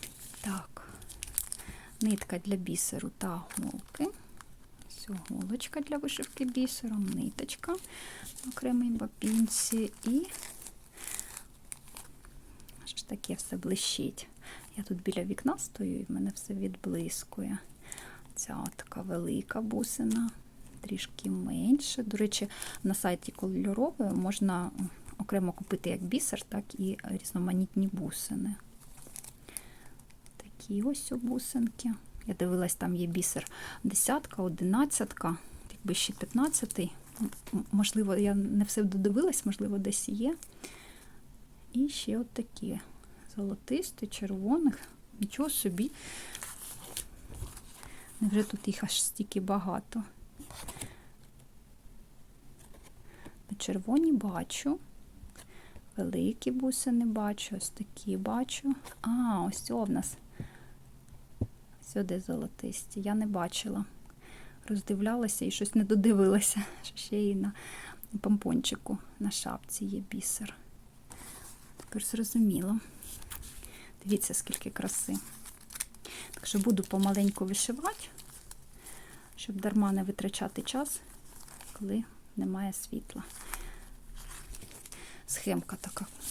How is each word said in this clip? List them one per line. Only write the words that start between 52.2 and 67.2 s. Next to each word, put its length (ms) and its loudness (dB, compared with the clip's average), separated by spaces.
Червоні 540 6
бачу. 640 2
Великі 540 2
бусини 540 4
бачу, 520 2
ось 140 -4
такі 460 -4
бачу. 580 0
А, 460 4
ось 220 -4
о 140 2
в 60 2
нас. 260 2
Сюди 280 2
золотисті. 800 -4
Я 140 2
не 120 4
бачила. 580 0
Роздивлялася 760 2
і 60 4
щось 240 2
не 100 10
додивилася, 800 10
що 140 -10
ще 260 0